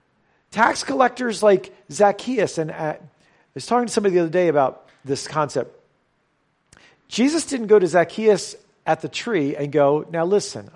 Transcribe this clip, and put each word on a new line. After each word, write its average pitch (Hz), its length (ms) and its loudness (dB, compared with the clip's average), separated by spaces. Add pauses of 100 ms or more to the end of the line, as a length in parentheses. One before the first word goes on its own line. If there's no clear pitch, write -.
(500)
Tax 240 340 2
collectors 247 580 0
like 196 320 2 (160)
Zacchaeus. 202 680 0
And, 160 120 -4
uh, 160 40 -12
I 160 240 -6 (560)
was 135 120 -14
talking 240 200 0
to 190 60 -8
somebody 202 220 0
the 180 60 4
other 165 100 0
day 180 180 2
about 143 380 0 (180)
this 131 220 -6
concept. 143 500 -4 (1300)
Jesus 285 380 0
didn't 240 200 -6
go 208 120 6
to 185 100 2
Zacchaeus 180 680 0 (320)
at 156 160 -2
the 151 60 -8
tree 151 480 -4
and 143 160 -6
go, 147 380 2
"Now 165 140 -4
listen, 175 520 -2